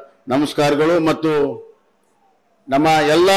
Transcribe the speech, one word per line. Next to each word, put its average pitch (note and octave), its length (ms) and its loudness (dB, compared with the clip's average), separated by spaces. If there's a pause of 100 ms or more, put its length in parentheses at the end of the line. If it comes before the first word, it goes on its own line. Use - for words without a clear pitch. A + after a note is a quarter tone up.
(280)
ನಮಸ್ಕಾರಗಳು. D3 720 0
ಮತ್ತು D#3 320 -2 (1400)
ನಮ್ಮ C#3+ 180 0 (280)
ಎಲ್ಲ F3+ 220 4